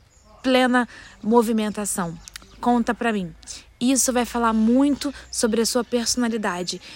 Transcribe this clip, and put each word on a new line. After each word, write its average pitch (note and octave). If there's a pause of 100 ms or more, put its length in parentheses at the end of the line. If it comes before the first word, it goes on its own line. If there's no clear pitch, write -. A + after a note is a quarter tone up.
(400)
plena B3+ (320)
movimentação? G#3+ (440)
Conta A#3+
pra A3+
mim. F3+ (460)
Isso B3+
vai A#3
falar A#3
muito C4 (200)
sobre A3+
a A3
sua A#3+
personalidade. G#3+ (160)